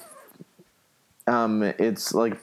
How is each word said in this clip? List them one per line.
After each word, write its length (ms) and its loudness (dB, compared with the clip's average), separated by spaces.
um, 360 2
it's 500 0
like 300 0